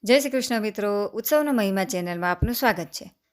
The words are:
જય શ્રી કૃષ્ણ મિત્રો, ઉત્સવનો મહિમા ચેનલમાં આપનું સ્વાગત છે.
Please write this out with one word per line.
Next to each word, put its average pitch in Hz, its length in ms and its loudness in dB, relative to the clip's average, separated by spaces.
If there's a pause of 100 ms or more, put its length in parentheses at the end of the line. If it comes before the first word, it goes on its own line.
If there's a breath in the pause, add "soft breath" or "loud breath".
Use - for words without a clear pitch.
જય 240 140 6
શ્રી 269 140 0
કૃષ્ણ 240 300 -2
મિત્રો, 208 280 -2 (180)
ઉત્સવનો 294 440 0
મહિમા 196 320 2
ચેનલમાં 175 460 -2
આપનું 226 240 0
સ્વાગત 180 380 0
છે. - 140 -14 (260)